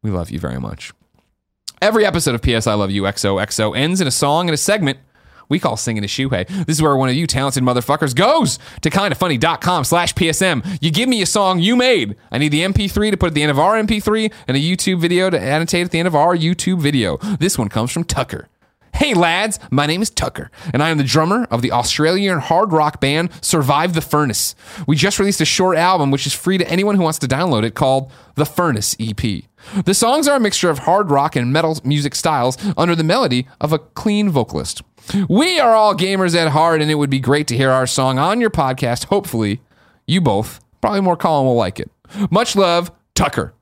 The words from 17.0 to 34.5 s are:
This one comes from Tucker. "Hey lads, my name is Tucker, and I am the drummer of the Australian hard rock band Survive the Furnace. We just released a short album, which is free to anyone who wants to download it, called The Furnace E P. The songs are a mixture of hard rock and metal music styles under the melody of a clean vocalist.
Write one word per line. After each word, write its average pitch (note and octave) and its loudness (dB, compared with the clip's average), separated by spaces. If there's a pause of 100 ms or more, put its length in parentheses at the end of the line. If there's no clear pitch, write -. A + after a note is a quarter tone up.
This F#3+ 0
one G#2+ -2
comes A2+ -2
from - -4
Tucker. - -6 (480)
"Hey D4 0
lads, F3+ 0 (140)
my C#3+ 2
name E3+ -2
is A3 -4
Tucker, - -8 (200)
and C#3 2
I E3 0
am D#3 0
the C#3 2
drummer E3 0
of A#2 0
the A#2 -2
Australian E3+ 0
hard F3 0
rock D#3 2
band D3+ 0 (100)
Survive D3+ 0
the D#3+ 0
Furnace. D3 -2 (320)
We - 2
just F3+ 0
released G3+ 0
a D3+ 2
short F#3 2
album, E3 2
which C#3 -2
is C3 -4
free F#3+ -2
to F3+ -2
anyone G3 0
who F#3+ 2
wants D#3 0
to D3 -4
download C3 0
it, A#2 -4
called C3+ 0 (240)
The C3+ 0
Furnace C#3 -2
E A2+ -4
P. G#2 -6 (360)
The G3 2
songs C4+ 2
are C#4+ 4
a C4 2
mixture F#3+ 0
of C#3 -2
hard F3+ 2
rock C#3+ 2
and B2+ 0
metal D#3+ 0
music C#3+ -2
styles C3 0 (180)
under E3+ 2
the E3 0
melody D#3 0 (140)
of D3+ 0
a D#3+ 0
clean G#3 -2
vocalist. - -4 (460)